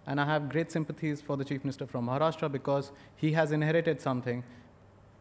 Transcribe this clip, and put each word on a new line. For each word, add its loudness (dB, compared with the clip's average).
And 0
I 2
have 2
great 0
sympathies -2
for -4
the -2
Chief -4
Minister -4
from -4
Maharashtra 0
because 0
he 2
has 4
inherited 2
something -2